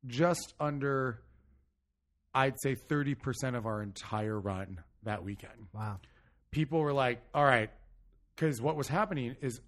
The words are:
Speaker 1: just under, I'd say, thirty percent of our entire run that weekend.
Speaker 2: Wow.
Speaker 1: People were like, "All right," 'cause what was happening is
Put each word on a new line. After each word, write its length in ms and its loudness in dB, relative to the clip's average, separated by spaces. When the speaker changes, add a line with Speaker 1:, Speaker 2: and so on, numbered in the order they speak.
Speaker 1:
just 540 0
under, 600 0
I'd 260 2
say, 140 0
thirty 400 0
percent 420 -4
of 100 -4
our 160 -2
entire 560 -4
run 440 -6
that 220 -4
weekend. 480 -12
Speaker 2:
Wow. 280 -6
Speaker 1:
People 300 0
were 120 2
like, 300 2
"All 100 6
right," 260 6
'cause 240 0
what 160 2
was 120 -2
happening 520 0
is 280 -4